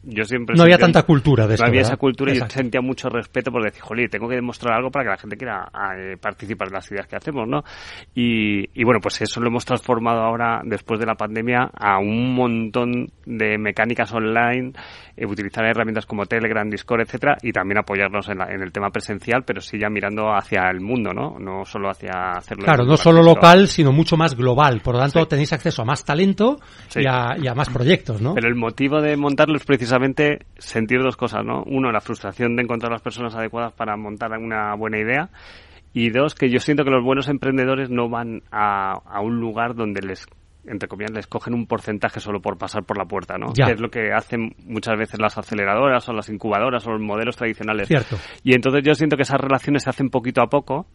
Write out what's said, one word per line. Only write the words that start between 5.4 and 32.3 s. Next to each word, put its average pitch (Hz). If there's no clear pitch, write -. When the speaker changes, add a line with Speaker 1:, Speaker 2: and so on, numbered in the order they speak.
Speaker 1:
eh, 95
participar 101
de 95
las 92
ideas 101
que -
hacemos", 123
¿no? 143
Y, 107
y 123
bueno, 117
pues -
eso 110
lo 120
hemos 117
transformado 117
ahora, 117
después 107
de 117
la 110
pandemia, 113
a 101
un 113
montón 120
de 110
mecánicas 110
online, 117
eh, 117
utilizar 104
herramientas 110
como 101
Telegram, 110
Discord, 117
etcétera, 131
y 117
también 98
apoyarnos 98
en 98
la, 92
en 98
el 90
tema 101
presencial, 113
pero 95
sí -
ya 104
mirando 107
hacia 95
el 92
mundo, 104
¿no? 127
No 95
solo 98
hacia 92
hacerlo 98
Speaker 2:
Claro, 143
Speaker 1:
en 123
Speaker 2:
no 147
Speaker 1:
un 156
Speaker 2:
solo 165
Speaker 1:
ratito. 170
Speaker 2:
local, 180
sino 143
mucho 160
más 160
global. 127
Por 123
lo 123
tanto, 143
Speaker 1:
Sí. 156
Speaker 2:
tenéis 147
acceso 151
a 113
más 139
talento 196
Speaker 1:
Sí. 123
Speaker 2:
y 135
a, 127
y 131
a 117
más 123
proyectos, 123
¿no? 135
Speaker 1:
Pero 117
el 120
motivo 135
de 151
montarlo 143
es 135
precisamente 131
sentir 117
dos 131
cosas, 110
¿no? 120
Uno, 131
la 107
frustración 117